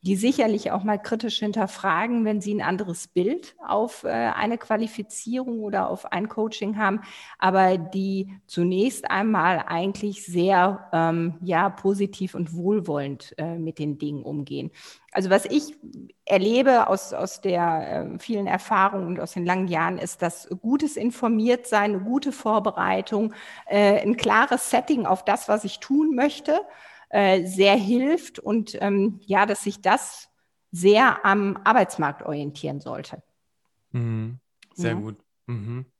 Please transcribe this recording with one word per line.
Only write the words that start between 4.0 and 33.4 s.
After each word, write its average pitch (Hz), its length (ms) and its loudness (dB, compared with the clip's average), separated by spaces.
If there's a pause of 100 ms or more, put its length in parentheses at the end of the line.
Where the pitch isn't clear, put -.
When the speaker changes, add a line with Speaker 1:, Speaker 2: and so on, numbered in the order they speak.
Speaker 1:
äh, - 20 -2
eine 156 500 -2
Qualifizierung 226 1000 -6
oder 202 300 -4
auf - 240 -8
ein 202 160 -4
Coaching 220 480 -4
haben, 214 240 0 (360)
aber 185 400 4
die 190 540 -4 (160)
zunächst 185 640 0
einmal 185 560 2
eigentlich 196 580 -4
sehr, 185 680 2
ähm, 165 480 0
ja, 180 280 0
positiv 196 640 -2
und 170 200 -6
wohlwollend, 170 840 -4
äh, 170 200 -6
mit 160 200 -8
den 147 200 -4
Dingen 147 260 -6
umgehen. 139 480 -8 (400)
Also 190 180 -2
was 190 140 4
ich - 320 -2 (480)
erlebe 233 640 4
aus, - 260 -2
aus - 280 -6
der, 170 720 -2
äh, - 40 -10
vielen 202 280 -4
Erfahrung 196 580 0
und 175 140 -4
aus - 140 -8
den 175 120 -4
langen 185 220 0
Jahren, 170 300 -2
ist, - 240 -8
dass - 260 -6 (140)
gutes 285 340 0
Informiertsein, 226 1000 0
eine 190 80 -4
gute 269 280 -2
Vorbereitung, 202 1000 0 (320)
äh, 202 360 6
ein 233 140 2
klares 240 540 2
Setting 254 360 0
auf 185 200 0
das, 208 240 0
was 208 160 0
ich - 140 -8
tun 302 360 2
möchte, 294 460 0 (480)
äh, 190 360 4
sehr 190 300 6
hilft 247 640 0
und, 220 420 -2
ähm, 202 440 0
ja, 202 200 4
dass 208 180 -4
sich - 180 -6
das - 480 0 (420)
sehr 208 540 6
am 196 380 2
Arbeitsmarkt 175 600 2
orientieren 143 560 -6
sollte. 131 440 -12 (680)